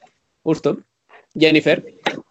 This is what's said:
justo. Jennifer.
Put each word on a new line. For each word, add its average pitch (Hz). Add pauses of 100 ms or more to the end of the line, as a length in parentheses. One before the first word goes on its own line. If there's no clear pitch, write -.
(420)
justo. 156 (580)
Jennifer. 151 (480)